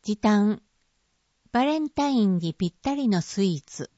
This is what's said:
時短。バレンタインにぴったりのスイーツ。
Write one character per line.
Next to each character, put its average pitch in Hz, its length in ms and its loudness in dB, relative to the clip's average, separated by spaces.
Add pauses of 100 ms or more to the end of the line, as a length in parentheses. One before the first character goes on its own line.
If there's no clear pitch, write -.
時 208 140 -4
短。 208 460 2 (880)
バ 247 120 2
レ 302 140 0
ン 302 100 -2
タ 285 200 -2
イ 233 180 2
ン 185 120 2
に 165 160 -4
ぴ 180 140 -2
っ - 40 -4
た 277 240 -6
り 269 120 -2
の 185 140 2
ス - 220 -2
イ 170 200 -2
ー - 60 -20
ツ。 - 280 -12